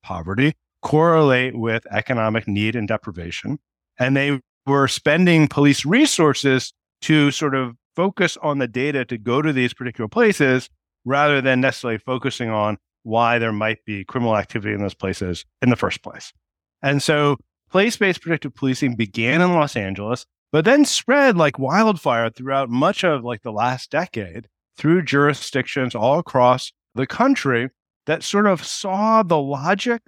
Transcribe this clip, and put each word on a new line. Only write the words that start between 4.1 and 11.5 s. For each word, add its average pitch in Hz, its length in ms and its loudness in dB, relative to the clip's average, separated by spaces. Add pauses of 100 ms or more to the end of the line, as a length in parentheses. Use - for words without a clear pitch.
they 139 240 0 (280)
were 139 220 4
spending 160 600 4
police 143 380 2
resources 151 880 2 (260)
to 147 300 4
sort 139 240 -4
of 123 220 -4 (200)
focus 185 460 -2
on 143 160 -2
the 127 100 -2
data 127 380 -2
to 123 100 -8
go 117 240 -2
to 151 140 0
these 123 180 0
particular 120 340 -8
places, 143 640 2 (380)
rather 143 340 2
than 127 220 2